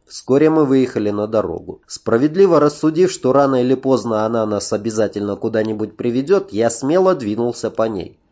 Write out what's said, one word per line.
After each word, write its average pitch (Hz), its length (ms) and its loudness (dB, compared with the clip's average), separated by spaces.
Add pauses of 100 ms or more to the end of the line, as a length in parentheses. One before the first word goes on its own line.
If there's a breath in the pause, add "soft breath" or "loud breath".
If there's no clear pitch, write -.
Вскоре 147 440 0
мы 156 160 4
выехали 127 460 0
на 104 160 -4
дорогу. 90 600 -4
Справедливо 151 720 2
рассудив, 156 500 2
что 127 220 -2
рано 135 300 4
или 127 140 2
поздно 113 500 0
она 110 200 0
нас 104 280 -4
обязательно 104 640 -4
куда-нибудь 110 580 -4
приведет, 139 560 -2
я 110 180 0
смело 180 460 2
двинулся 117 560 -4
по - 120 -2
ней. 101 360 -6 (120)